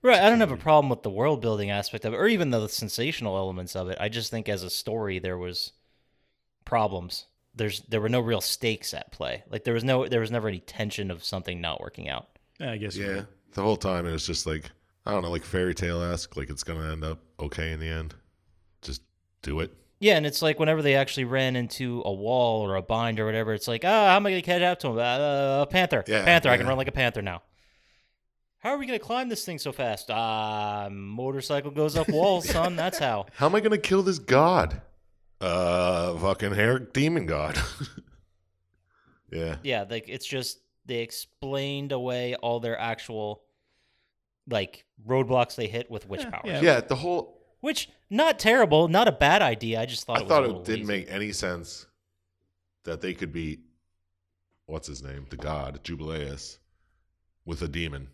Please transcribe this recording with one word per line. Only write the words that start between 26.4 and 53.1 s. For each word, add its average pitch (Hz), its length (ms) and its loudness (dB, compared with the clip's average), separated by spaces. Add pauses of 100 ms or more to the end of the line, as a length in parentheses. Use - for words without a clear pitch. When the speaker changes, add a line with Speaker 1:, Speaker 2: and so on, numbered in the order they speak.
Speaker 1:
I 123 80 8
can 120 80 0
Speaker 3:
yeah. 127 40 2
Speaker 1:
run 131 100 2
like 131 80 -2
a 139 60 -4
panther 123 280 0
now." 92 220 -6 (1160)
"How 220 120 -4
are 285 60 0
we 277 100 -6
gonna 247 100 -4
climb 247 320 -4
this 220 160 -6
thing 170 140 -6
so 143 140 -6
fast?" 113 360 -4
"Uh, 107 840 -2
motorcycle 131 800 -4
goes 151 260 0
up 160 120 2
walls, 175 400 2
Speaker 3:
<laughs> - 0 -
Speaker 1:
son. 175 280 0
That's - 200 -2
how." 113 280 0 (100)
Speaker 3:
"How 139 120 2
am 170 80 4
I 214 40 6
gonna 214 180 4
kill 196 240 2
this 185 160 0
god?" 131 640 4 (580)
"Uh, 90 800 2
fucking 98 380 0
hair 113 240 4
demon 143 480 0
god." 76 360 -2
<laughs> - 380 -10 (1300)
Yeah. 82 320 -6
Speaker 1:
Yeah, 117 260 -2
like, 113 200 -8
it's 120 160 -10
just, 127 340 -6 (260)
they 123 140 -6
explained 139 920 -8
away 123 440 -4
all 120 240 -2
their 117 180 -4
actual, 110 640 -6 (1080)
like, 104 360 -4 (220)
roadblocks 123 480 2
they 117 120 -4
hit 117 220 -6
with 113 180 -12
witch 98 140 -6
Speaker 2:
Yeah, 254 100 -8
Speaker 1:
powers. - 140 -8
Speaker 2:
yeah. 151 160 -2
Speaker 3:
Yeah, 147 200 6
the 135 140 -2
whole 170 460 -4 (200)
Speaker 1:
Which, - 280 -4 (200)
not 302 300 4
terrible, 190 480 6
not 196 200 6
a 196 40 6
bad 151 300 6
idea. 113 380 0
I 113 60 -2
just 123 200 -8
thought 117 120 0
Speaker 3:
I 110 40 2
Speaker 1:
it - 20 -6
was 98 60 -8
Speaker 3:
thought 147 140 6
Speaker 1:
a - 20 2
Speaker 3:
it - 40 2
Speaker 1:
little 90 140 -6
Speaker 3:
didn't 110 240 -4
Speaker 1:
lazy. 98 180 -2
Speaker 3:
make - 60 -14
any 101 200 -4
sense 87 540 -6 (960)
that 82 180 -8
they 92 120 -4